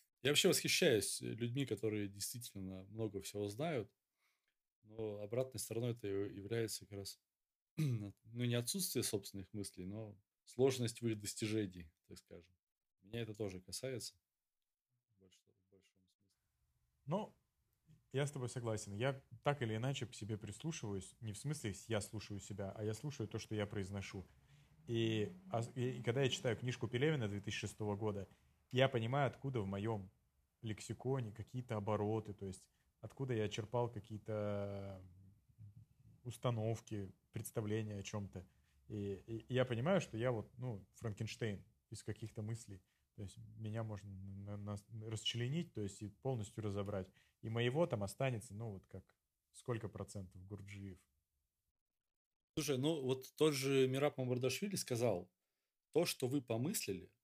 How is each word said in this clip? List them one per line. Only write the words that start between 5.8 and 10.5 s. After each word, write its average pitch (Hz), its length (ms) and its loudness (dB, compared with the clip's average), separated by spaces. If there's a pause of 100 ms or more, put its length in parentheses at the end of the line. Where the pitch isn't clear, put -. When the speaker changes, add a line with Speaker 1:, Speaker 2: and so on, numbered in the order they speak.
Speaker 1:
это 107 160 -6
и 98 280 -2
является 101 500 -2
как 98 120 -10
раз, - 220 -10 (300)
<clears throat> - 260 -20
ну, 113 380 0 (200)
не 120 220 2
отсутствие 120 480 0
собственных 98 480 -4
мыслей, 98 340 -6
но 104 320 -8 (260)
сложность 123 560 4